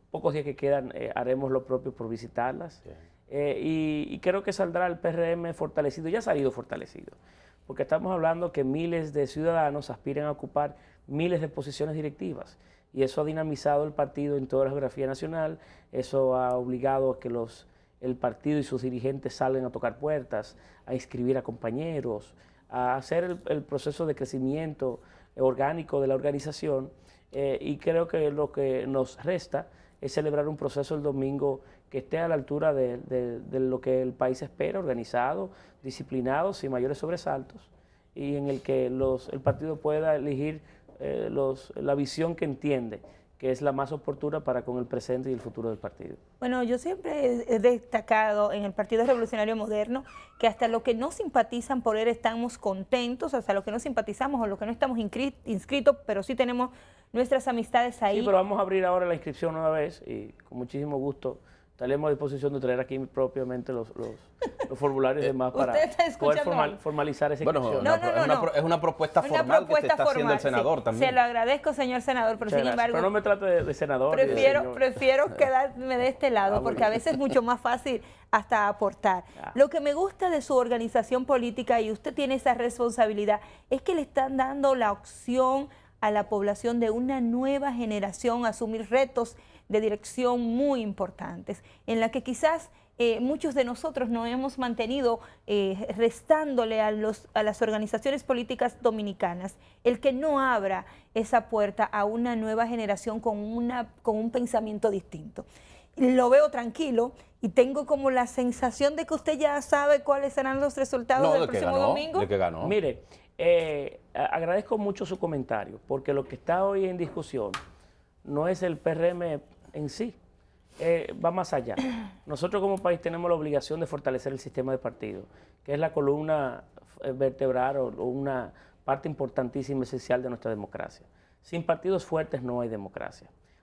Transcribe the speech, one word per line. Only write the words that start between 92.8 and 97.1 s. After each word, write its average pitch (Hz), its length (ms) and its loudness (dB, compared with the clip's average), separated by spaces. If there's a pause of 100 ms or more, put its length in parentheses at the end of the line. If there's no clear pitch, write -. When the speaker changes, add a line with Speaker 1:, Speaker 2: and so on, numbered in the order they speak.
Speaker 3:
eh, 233 220 2
muchos 277 340 0
de 262 100 4
nosotros 247 440 -4
nos 233 180 -2
hemos 254 320 -4
mantenido, 240 600 0 (260)
eh, 196 400 0 (100)
restándole 233 840 2
a 214 100 4
los, 214 440 -2